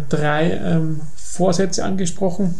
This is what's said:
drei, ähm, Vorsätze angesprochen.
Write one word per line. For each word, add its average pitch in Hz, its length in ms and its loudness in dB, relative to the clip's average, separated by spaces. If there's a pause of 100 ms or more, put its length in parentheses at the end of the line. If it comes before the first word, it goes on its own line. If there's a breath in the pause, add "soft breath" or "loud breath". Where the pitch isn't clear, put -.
drei, 151 440 0
ähm, 165 480 0 (160)
Vorsätze 185 680 0
angesprochen. 185 760 0